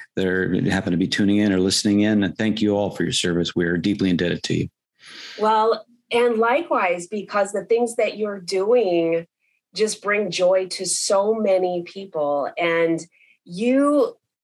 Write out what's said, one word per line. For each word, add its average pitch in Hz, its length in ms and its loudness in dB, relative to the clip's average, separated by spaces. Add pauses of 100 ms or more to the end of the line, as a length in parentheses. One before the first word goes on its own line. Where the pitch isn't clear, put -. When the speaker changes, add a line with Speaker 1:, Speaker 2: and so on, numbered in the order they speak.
(140)
Speaker 1:
that 95 100 -2
are, 92 300 0 (160)
happen 95 220 -2
to 87 40 0
be 90 120 0
tuning 101 300 2
in 104 140 2
or 92 60 2
listening 101 420 2
in. 104 220 2
And 85 160 -4
thank 110 240 -2
you 104 140 2
all 101 140 0
for - 120 -6
your 85 100 -2
service. 85 440 -2
We 87 100 2
are 87 100 0
deeply 95 340 0
indebted 87 340 -2
to - 100 -2
you. - 140 -2 (720)
Speaker 2:
Well, 220 440 2 (280)
and 240 240 2
likewise, 226 720 0
because 196 420 -2
the 196 140 -6
things 233 320 0
that 208 200 -2
you're 202 240 -6
doing 180 840 0 (480)
just 208 260 -2
bring 208 300 -2
joy 185 380 2
to 180 180 -8
so 202 480 0
many 185 480 0
people. 151 720 -4
And 165 480 0 (400)
you, 254 720 2 (280)